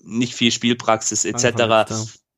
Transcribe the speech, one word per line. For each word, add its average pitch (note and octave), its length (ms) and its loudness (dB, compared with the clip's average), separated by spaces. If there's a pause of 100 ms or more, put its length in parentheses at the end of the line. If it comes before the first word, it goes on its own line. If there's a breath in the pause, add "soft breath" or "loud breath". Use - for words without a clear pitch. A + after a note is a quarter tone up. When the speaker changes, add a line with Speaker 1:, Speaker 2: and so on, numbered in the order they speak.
Speaker 1:
nicht A#2+ 320 -4
viel A#2 180 2
Spielpraxis A#2 720 0
et G#2 160 -4
cetera. A2+ 400 2
Speaker 2:
Anfang A2 180 -2
jetzt, A2 160 -8
ja. - 60 -20 (180)